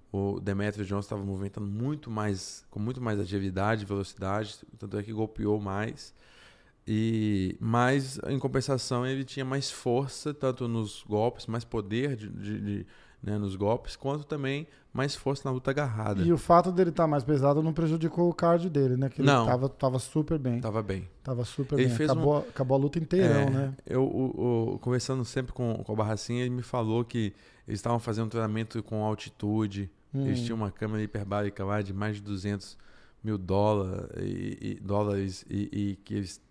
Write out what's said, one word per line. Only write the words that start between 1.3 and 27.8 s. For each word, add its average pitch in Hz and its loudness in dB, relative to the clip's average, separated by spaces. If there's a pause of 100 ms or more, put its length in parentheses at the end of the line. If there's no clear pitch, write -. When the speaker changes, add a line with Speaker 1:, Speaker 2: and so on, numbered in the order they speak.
Speaker 1:
muito 123 -4
mais, 104 -4
com - -10
muito 127 -4
mais 107 0
agilidade, 98 0
velocidade, 98 -4 (220)
tanto 104 -6
é 104 -2
que 107 -10
golpeou 107 0
mais. 101 -6 (760)
E, 107 2
mas, 131 2 (100)
em 135 0
compensação, 131 0
ele 135 -2
tinha 135 -8
mais 135 -2
força, 135 -2
tanto 127 -2
nos 113 -4
golpes, 107 0
mais 113 -4
poder 117 -2
de, 107 -10
de, 101 -6
de, 101 -4 (360)
né, 104 -4
nos 98 -2
golpes, 104 0
quanto 143 -4
também 143 -4 (280)
mais 135 -2
força - -4
na 135 0
luta 127 0
agarrada. 113 0
Speaker 2:
E 170 6
o 160 6
fato 175 8
dele 175 4
tá 165 2
mais 147 2
pesado 143 4
não 160 2
prejudicou 165 2
o 170 0
cardio 170 4
dele, 135 4
né? 131 2
Que - -4
ele 139 6
Speaker 1:
Não. 131 8
Speaker 2:
tava, 127 2
tava 131 0
super 156 0
bem. 123 0
Speaker 1:
Tava 110 -2
bem. 95 -4 (160)
Speaker 2:
Tava 123 -2
super 139 -2
Speaker 1:
Ele 131 6
Speaker 2:
bem. 120 2
Speaker 1:
fez 151 2
um 135 4
Speaker 2:
Acabou, 135 4
acabou 135 0
a - 4
luta 143 2
inteirão, 175 4
Speaker 1:
É, 135 4
Speaker 2:
né? 135 0 (120)
Speaker 1:
eu, 127 2
o, 120 2
o, - -8
conversando 127 0
sempre 127 -4
com, 113 -2
com 107 -4
o - -2
Barracinha, 110 0
ele 127 0
me 123 -4
falou 117 0
que 113 0 (340)
eles 107 -4
estavam 117 0